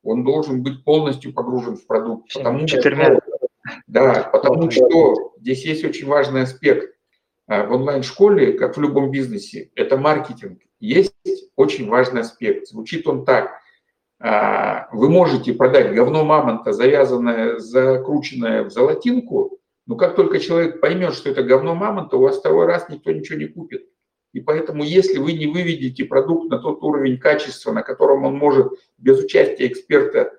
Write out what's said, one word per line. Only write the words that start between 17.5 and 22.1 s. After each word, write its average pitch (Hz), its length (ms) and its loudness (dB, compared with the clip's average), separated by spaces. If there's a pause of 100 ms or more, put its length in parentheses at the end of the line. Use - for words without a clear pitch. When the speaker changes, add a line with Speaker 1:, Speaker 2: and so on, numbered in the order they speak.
Speaker 1:
закрученное 127 1040 0
в - 80 -10
золотинку, - 880 -2 (280)
но 113 80 -6
как - 200 0
только 185 240 2
человек 170 420 -2
поймет, 175 340 0
что - 140 -8
это 135 140 -2
говно 135 320 2
мамонта, 202 420 -4